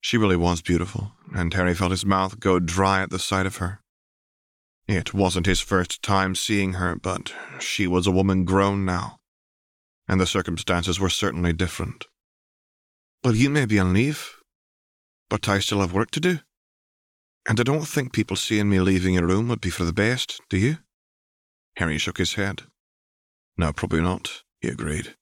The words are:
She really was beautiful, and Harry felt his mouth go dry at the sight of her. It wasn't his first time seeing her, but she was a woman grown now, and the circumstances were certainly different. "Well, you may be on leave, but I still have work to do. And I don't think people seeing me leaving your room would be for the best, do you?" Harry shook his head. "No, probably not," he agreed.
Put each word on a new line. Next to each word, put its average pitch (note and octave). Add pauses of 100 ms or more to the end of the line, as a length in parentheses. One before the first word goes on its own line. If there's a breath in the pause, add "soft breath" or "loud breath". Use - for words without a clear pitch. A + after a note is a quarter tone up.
She -
really G2+
was E2+
beautiful, F2+ (180)
and E2+
Harry F2+
felt F2+
his F#2
mouth F#2+
go F#2
dry F#2+
at F#2+
the F#2
sight F#2+
of F#2+
her. F#2+ (1040)
It -
wasn't F#2
his F#2
first -
time F#2+
seeing G2
her, F2+
but F#2 (280 loud breath)
she -
was F2+
a G2
woman F#2+
grown G2
now, F2+ (840)
and F#2+
the F#2
circumstances F2
were F#2+
certainly F2
different. - (1160)
"Well, A#2+
you C3
may D3
be G#2
on F#2
leave, C3+ (880)
but -
I G2
still G2+
have F2+
work G#2
to -
do. F3 (1080)
And G#2+
I B2
don't D3
think B2+
people G#2
seeing G#2
me F#2+
leaving F#2
your F2
room G2+
would A#2
be F#2
for F2
the E2
best, A#2
do F#2+
you?" C3+ (1000)
Harry D#2+
shook -
his F2
head. G2+ (880)
"No, D#2+
probably D#2+
not," - (160)
he -
agreed. D2+